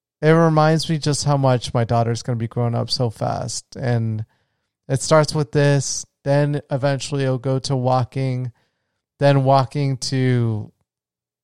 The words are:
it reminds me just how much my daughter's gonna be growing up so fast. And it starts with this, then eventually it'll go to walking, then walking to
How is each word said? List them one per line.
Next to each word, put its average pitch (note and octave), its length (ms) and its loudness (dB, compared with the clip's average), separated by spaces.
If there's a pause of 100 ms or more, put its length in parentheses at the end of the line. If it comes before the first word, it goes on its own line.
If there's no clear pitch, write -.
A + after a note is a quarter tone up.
(220)
it D3+ 80 4
reminds D#3+ 580 4
me E3 100 -2
just C#3 260 -2
how C#3+ 120 2
much C3 360 0
my A#2+ 120 0
daughter's A#2 380 0
gonna B2 140 -4
be A2+ 120 -4
growing A#2+ 260 -2
up A#2+ 160 -4
so A#2+ 200 -2
fast. - 680 -8
And A2+ 480 -2 (640)
it C3+ 120 -2
starts D3+ 340 2
with D3+ 180 -2
this, C#3+ 520 0 (200)
then D3 360 0 (100)
eventually C#3 540 -2
it'll C3 140 0
go C3 220 -2
to C#3 160 -2
walking, B2+ 760 -2 (680)
then C#3 260 4
walking C3+ 520 2
to A#2+ 760 -2 (720)